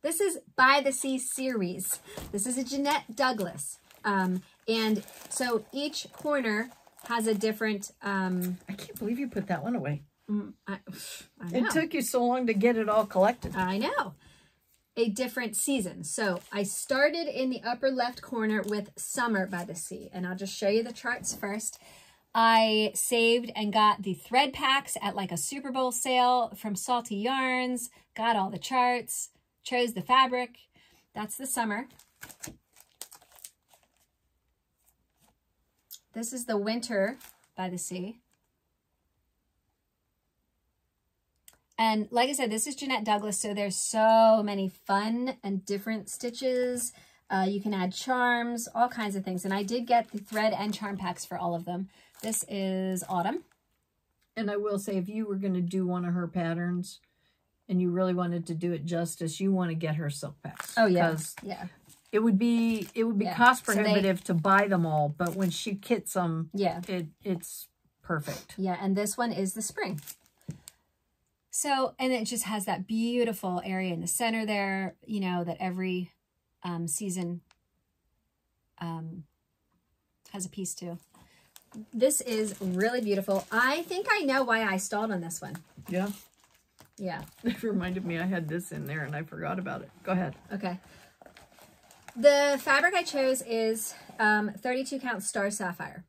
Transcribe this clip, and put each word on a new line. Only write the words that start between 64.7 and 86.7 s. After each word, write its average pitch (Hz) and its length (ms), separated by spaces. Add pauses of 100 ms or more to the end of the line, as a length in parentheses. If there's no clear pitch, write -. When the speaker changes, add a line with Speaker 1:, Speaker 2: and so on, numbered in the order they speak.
Speaker 2:
all, 151 240
but 170 260
when 190 160
she 202 240
kits - 400
'em, 165 380
Speaker 1:
Yeah. 185 340
Speaker 2:
it, 180 200 (160)
it's - 440 (340)
perfect. - 560
Speaker 1:
Yeah, 190 220
and 190 160
this 214 220
one 240 140
is 190 220
the 220 80
spring. 185 400 (1500)
So, 269 460
and 254 160
it 220 120
just 233 180
has 196 220
that 190 220
beautiful 226 800
area 190 260
in 165 80
the 175 80
center 226 380
there, 196 500 (100)
you 214 140
know, 180 240
that 170 160
every, 185 540 (500)
um, 170 240
season, 175 540 (1400)
um, 165 480 (1080)
has 185 140
a - 40
piece 190 260
to. 175 240 (920)
This 254 300
is 214 400
really 202 400
beautiful. 196 500
I 262 320
think 370 280
I 415 100
know 269 220
why 226 200
I 190 140
stalled 208 340
on 185 100
this 170 200
one. - 160 (320)
Speaker 2:
Yeah. 190 220 (840)